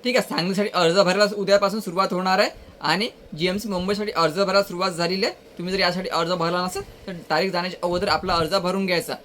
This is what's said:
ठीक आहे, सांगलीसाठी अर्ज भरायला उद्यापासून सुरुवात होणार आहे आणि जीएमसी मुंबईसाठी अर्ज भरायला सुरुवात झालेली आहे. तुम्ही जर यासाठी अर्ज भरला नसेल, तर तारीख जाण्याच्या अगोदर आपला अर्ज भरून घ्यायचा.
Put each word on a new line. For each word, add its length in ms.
ठीक 140
आहे, 120
सांगलीसाठी 440
अर्ज 220
भरायला 300
उद्यापासून 440
सुरुवात 320
होणार 280
आहे 100
आणि 280
जीएमसी 300
मुंबईसाठी 440
अर्ज 280
भरायला 240
सुरुवात 280
झालेली 340
आहे. 320
तुम्ही 160
जर 60
यासाठी 300
अर्ज 220
भरला 340
नसेल, 420
तर 60
तारीख 220
जाण्याच्या 320
अगोदर 240
आपला 260
अर्ज 200
भरून 320
घ्यायचा. 400